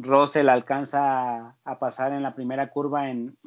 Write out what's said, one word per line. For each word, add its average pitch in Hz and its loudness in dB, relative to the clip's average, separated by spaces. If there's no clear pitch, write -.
Russell 139 4
alcanza 135 0
a, 117 -14
a 135 -10
pasar 131 -4
en 139 -4
la 135 -6
primera 131 -4
curva 143 -4
en, 123 -8